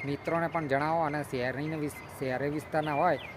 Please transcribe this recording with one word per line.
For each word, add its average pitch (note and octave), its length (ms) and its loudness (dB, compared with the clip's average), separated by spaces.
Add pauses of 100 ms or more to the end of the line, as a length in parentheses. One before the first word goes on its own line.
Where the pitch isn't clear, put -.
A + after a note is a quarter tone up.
મિત્રોને E3 420 0
પણ D#3 200 0
જણાવો, D3+ 360 4
અને D3 200 0
શહેરની C3+ 520 -2
વિસ-, - 440 -6
શહેરી C3 300 0
વિસ્તારના D3+ 440 0
હોય D#3 240 4 (200)